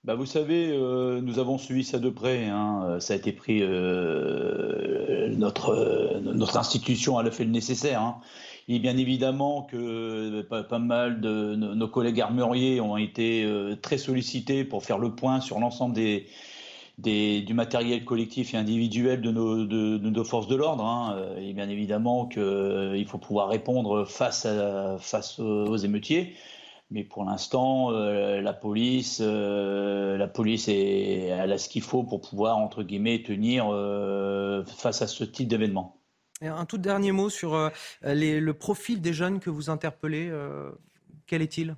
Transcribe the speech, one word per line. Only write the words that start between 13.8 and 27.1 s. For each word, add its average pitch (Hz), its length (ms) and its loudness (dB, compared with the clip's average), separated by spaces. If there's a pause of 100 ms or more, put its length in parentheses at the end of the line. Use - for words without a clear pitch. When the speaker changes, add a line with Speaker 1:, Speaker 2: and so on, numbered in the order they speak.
Speaker 1:
sollicités 131 680 -2
pour 107 200 -6
faire 101 140 0
le 113 160 0
point 131 260 2
sur - 180 -4
l'ensemble 120 360 0
des, 107 320 2 (720)
des, 104 420 2
du 107 140 -2
matériel 117 500 0
collectif 117 480 -2
et 113 60 0
individuel 117 640 2
de 117 80 0
nos, 110 340 2
de, 107 320 2
de 104 140 0
nos 110 140 2
forces 110 240 -2
de 131 80 2
l'ordre, 143 280 0
hein. 117 320 -2
Euh, 95 220 -6
et 98 160 -8
bien 101 160 -6
évidemment 107 560 0
que, 113 140 -6
euh, 98 580 0
il 104 80 0
faut 104 100 -10
pouvoir 101 320 0
répondre 107 560 0
face - 400 -2
à, 101 540 0
face - 400 -6
aux, 107 280 0
aux 110 120 2
émeutiers. 107 580 0 (540)
Mais 107 120 -6
pour 101 220 -8